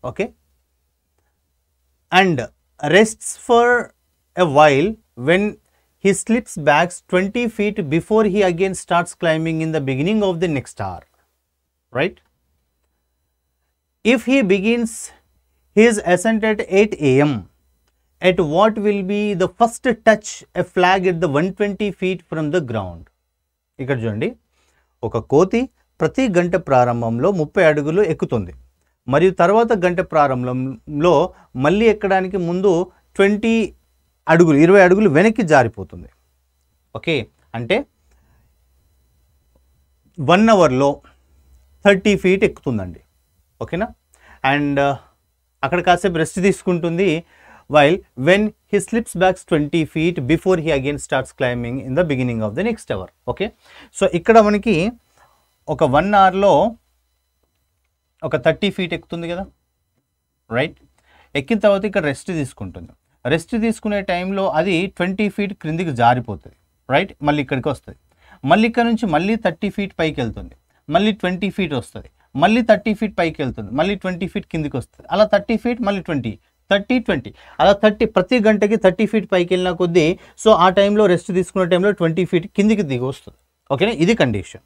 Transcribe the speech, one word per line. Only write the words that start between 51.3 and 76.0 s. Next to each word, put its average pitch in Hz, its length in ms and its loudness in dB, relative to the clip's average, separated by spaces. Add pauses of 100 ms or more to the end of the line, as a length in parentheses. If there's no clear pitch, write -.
climbing 123 360 -4 (120)
in 131 120 -6
the 180 100 2
beginning 123 380 -2
of 104 100 -6
the 180 120 -4
next - 240 -10
hour. 92 140 -8 (240)
ఓకే, 190 140 -6 (520)
so 196 80 0 (140)
ఇక్కడ 226 180 4 (100)
మనకి 208 280 0 (1000)
ఒక - 100 0 (120)
వన్ 175 140 2 (100)
అవర్‌లో 190 340 4 (1700)
ఒక 151 80 -4 (100)
థర్టీ 165 300 0
ఫీట్ 175 220 -6
ఎక్కుతుంది 170 340 -10
కదా, 180 120 -8 (1120)
రైట్? 151 200 -4 (600)
ఎక్కిన 208 260 -2
తర్వాత 196 240 2
ఇక్కడ 190 220 -2
రెస్ట్ 135 280 -10
తీసుకుంటుంది. 95 520 -12 (420)
రెస్ట్ 165 200 -4 (100)
తీసుకునే 214 360 -4 (120)
టైంలో 190 320 -4 (160)
అది 185 160 0 (220)
ట్వంటీ 190 280 -2 (100)
ఫీట్ 202 260 -6
క్రిందికి 165 380 -6
జారిపోతుంది, 120 580 0 (360)
రైట్? 180 180 0 (160)
మళ్ళీ 147 180 0
ఇక్కడికి 135 280 -4
వస్తుంది, - 260 -16 (520)
మళ్ళీ 214 200 4
ఇక్కడ 233 180 0
నుంచి 226 160 -2 (100)
మళ్ళీ 190 180 0 (120)
థర్టీ 190 300 -4
ఫీట్ 196 240 -6
పైకి 156 220 -2
వెళ్తుంది, 107 340 -10 (400)
మళ్ళీ 208 160 -2 (100)
ట్వంటీ 185 360 -4
ఫీట్ 170 220 -6
వస్తుంది, - 300 -16 (340)
మళ్ళీ 220 180 2 (100)
థర్టీ 208 280 -4
ఫీట్ 214 200 -6
పైకి 165 240 -4
వెళ్తుంది, 117 260 -8 (100)
మళ్ళీ 196 240 -2
ట్వంటీ 185 300 -8
ఫీట్ - 200 -10
కిందికి 147 280 -6
వస్తుంది, - 320 -20
అలా 208 200 4
థర్టీ 208 300 0
ఫీట్, 240 240 -4
మళ్ళీ 202 200 -2